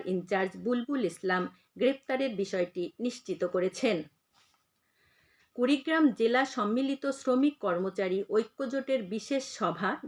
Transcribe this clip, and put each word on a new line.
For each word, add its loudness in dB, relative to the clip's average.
ইনচার্জ -2
বুলবুল -2
ইসলাম -2
গ্রেপ্তারের 0
বিষয়টি -2
নিশ্চিত -4
করেছেন। 0
কুড়িগ্রাম 4
জেলা 4
সম্মিলিত 0
শ্রমিক 2
কর্মচারী 0
ঐক্যজোটের 0
বিশেষ -4
সভা -2